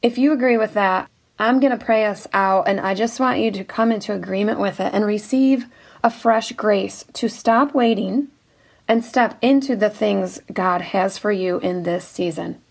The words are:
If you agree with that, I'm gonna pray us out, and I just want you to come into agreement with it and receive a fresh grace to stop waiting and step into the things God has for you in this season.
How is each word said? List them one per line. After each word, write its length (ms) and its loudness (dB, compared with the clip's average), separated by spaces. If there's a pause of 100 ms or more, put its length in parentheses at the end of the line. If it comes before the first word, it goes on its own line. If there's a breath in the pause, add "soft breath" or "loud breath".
If 160 2
you 140 4
agree 240 2
with 180 0
that, 340 0 (300)
I'm 220 2
gonna 160 2
pray 300 0
us 260 -6
out, 360 2
and 120 0
I 140 -2
just 260 -2
want 200 0
you 100 0
to 140 -8
come 280 0
into 220 -4
agreement 440 -2
with 220 -2
it 140 -2
and 100 2
receive 600 2 (360 loud breath)
a 80 2
fresh 420 0
grace 520 -2 (100)
to 140 -2
stop 460 0
waiting 540 0 (600 soft breath)
and 160 2
step 380 0
into 340 2
the 140 2
things 500 -2 (120)
God 280 0
has 380 -2
for 120 -2
you 280 0
in 240 -4
this 240 -4
season. 640 -6